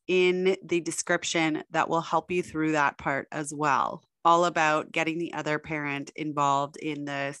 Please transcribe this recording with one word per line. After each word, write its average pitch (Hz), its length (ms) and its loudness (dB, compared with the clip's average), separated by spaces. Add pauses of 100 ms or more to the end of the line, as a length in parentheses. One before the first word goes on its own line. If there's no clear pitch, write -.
in 180 560 4
the 170 160 0
description 160 920 -2
that 160 180 0
will 165 120 0
help 165 300 -2
you 180 120 0
through 156 300 -2
that 147 260 2
part 139 320 -4
as 151 240 -6
well, 143 480 0 (220)
all 170 200 6
about 156 460 2
getting 160 280 -2
the 170 160 -4
other 151 240 -2
parent 147 580 -6
involved 143 600 0
in 147 260 -6
the 139 360 -6